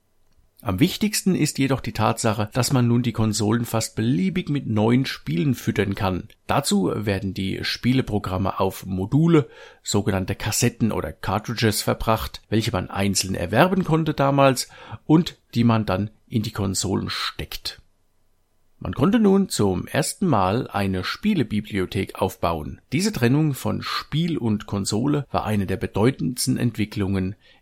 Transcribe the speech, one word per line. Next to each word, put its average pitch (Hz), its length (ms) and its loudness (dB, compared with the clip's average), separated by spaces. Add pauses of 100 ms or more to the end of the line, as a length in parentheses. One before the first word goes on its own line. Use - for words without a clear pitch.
(600)
Am 92 180 -4
wichtigsten 185 560 2
ist - 240 -2
jedoch 135 200 2
die - 120 -8
Tatsache, 110 600 0
dass 127 220 0
man 123 140 4
nun 120 160 4
die 120 80 0
Konsolen 110 540 0
fast - 300 -4
beliebig 170 540 0
mit 143 160 -2
neuen 113 400 2
Spielen 147 480 -2
füttern 104 400 -2
kann. 92 300 -2 (240)
Dazu 180 440 0
werden 98 440 -4
die 95 260 -4
Spieleprogramme 104 960 -2
auf 95 240 -2
Module, 135 640 2 (360)
sogenannte 98 500 0
Kassetten 113 580 0
oder 76 220 -4
Cartridges 107 680 -2
verbracht, - 680 -2
welche 110 220 0
man 92 180 -4
einzeln 95 460 -2
erwerben 131 480 2
konnte 156 320 0
damals 139 520 2 (380)
und 165 320 4 (160)
die 117 100 2
man 113 220 4
dann 101 240 -2 (180)
in - 140 0
die 110 80 -4
Konsolen 98 640 -2
steckt. - 680 -8 (1000)
Man - 140 -6
konnte 185 260 4
nun 98 300 4
zum 95 360 0
ersten - 400 -2
Mal 110 420 2
eine 95 360 -2
Spielebibliothek 104 1160 -2
aufbauen. 85 640 -4 (100)
Diese 196 220 0
Trennung 143 400 2
von 98 300 -4
Spiel 160 560 -4
und 107 260 -2
Konsole 123 640 -2
war - 160 -2
eine 104 220 0
der 92 100 -2
bedeutendsten - 800 0
Entwicklungen 101 760 -2 (260)